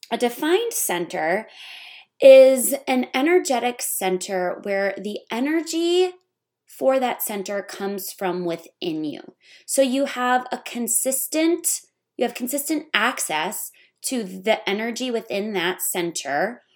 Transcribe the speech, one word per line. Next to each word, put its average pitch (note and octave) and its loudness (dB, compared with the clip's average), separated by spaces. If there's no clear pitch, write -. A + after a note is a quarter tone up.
a A#3 -2
defined F4 0
center F3 -2
is C4 10
an B3+ 2
energetic C4 2
center F#3 -2
where G3 -2
the G3+ -8
energy E4 0
for - 0
that - -2
center G3+ -4
comes G3 -8
from F3+ -4
within E3 -6
you. - -10
So - 4
you C4+ 2
have B3 0
a B3 -6
consistent, D#4 0
you - 0
have A#3+ -2
consistent C#4+ -4
access G#3 -2
to B3 -4
the F#3+ -2
energy A#3 -4
within A3 -4
that F3+ -2
center E3+ -4